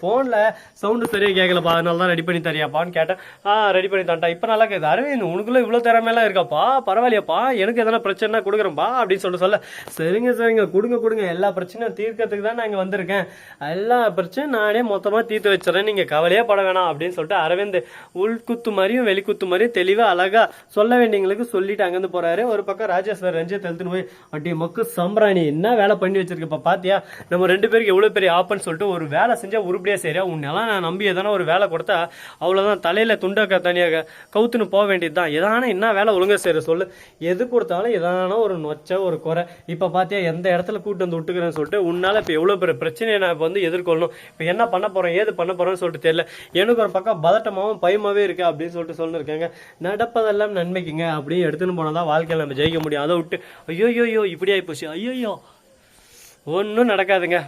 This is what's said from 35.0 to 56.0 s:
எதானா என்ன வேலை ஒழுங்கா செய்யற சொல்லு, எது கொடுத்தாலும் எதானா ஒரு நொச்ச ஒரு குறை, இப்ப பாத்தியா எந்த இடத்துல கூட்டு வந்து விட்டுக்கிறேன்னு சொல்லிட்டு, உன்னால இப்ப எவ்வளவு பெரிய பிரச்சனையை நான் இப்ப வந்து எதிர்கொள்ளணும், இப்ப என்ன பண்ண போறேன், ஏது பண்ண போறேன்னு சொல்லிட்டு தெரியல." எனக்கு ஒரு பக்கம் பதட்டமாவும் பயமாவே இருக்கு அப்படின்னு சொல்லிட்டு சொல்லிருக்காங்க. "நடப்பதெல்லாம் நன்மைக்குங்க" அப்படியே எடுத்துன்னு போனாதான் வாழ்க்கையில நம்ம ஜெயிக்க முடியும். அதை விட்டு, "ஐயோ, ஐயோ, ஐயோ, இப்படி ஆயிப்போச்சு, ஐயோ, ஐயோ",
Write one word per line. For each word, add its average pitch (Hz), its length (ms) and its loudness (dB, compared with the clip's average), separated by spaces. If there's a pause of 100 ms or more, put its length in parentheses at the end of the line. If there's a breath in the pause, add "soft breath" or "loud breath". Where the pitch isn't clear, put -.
எதானா 214 380 0
என்ன 208 240 0
வேலை 202 260 2
ஒழுங்கா 196 260 4
செய்யற 160 140 2
சொல்லு, 170 340 -2 (260 loud breath)
எது 185 300 -2
கொடுத்தாலும் 233 440 0
எதானா 185 460 0
ஒரு 196 200 0
நொச்ச 151 440 -4
ஒரு 165 180 -2
குறை, 165 240 -2 (220 loud breath)
இப்ப 170 240 -4
பாத்தியா 180 400 0
எந்த 175 200 -2
இடத்துல 180 320 -2
கூட்டு 190 260 -4
வந்து 165 120 -4
விட்டுக்கிறேன்னு 175 280 -2
சொல்லிட்டு, 165 440 -2
உன்னால 185 240 0
இப்ப 190 160 -2
எவ்வளவு 185 260 2
பெரிய 170 200 0
பிரச்சனையை 202 420 -2
நான் 180 120 2
இப்ப 156 120 -4
வந்து 185 160 -2
எதிர்கொள்ளணும், 170 500 0 (200 loud breath)
இப்ப - 140 -10
என்ன 180 240 0
பண்ண 196 200 -2
போறேன், 180 300 0
ஏது 214 160 0
பண்ண 175 180 -2
போறேன்னு 180 260 -2
சொல்லிட்டு 165 340 0
தெரியல." 165 140 0 (260 loud breath)
எனக்கு 220 300 4
ஒரு 196 80 0
பக்கம் 185 320 -2
பதட்டமாவும் 202 400 2 (200)
பயமாவே 202 340 2
இருக்கு 180 280 0
அப்படின்னு 160 220 0
சொல்லிட்டு 165 400 -8
சொல்லிருக்காங்க. 165 440 -6 (320 loud breath)
"நடப்பதெல்லாம் 214 680 0
நன்மைக்குங்க" 170 560 -4
அப்படியே 156 360 -2
எடுத்துன்னு 175 320 -2
போனாதான் 160 360 -2
வாழ்க்கையில 160 240 0
நம்ம 143 160 -4
ஜெயிக்க 160 260 0
முடியும். 151 260 -2
அதை 175 120 0
விட்டு, 170 260 -4 (240 loud breath)
"ஐயோ, 170 200 0
ஐயோ, 240 160 2
ஐயோ, 220 220 0
இப்படி 180 280 -2
ஆயிப்போச்சு, 165 360 -4
ஐயோ, 196 220 -8
ஐயோ", 233 300 -6 (1040 soft breath)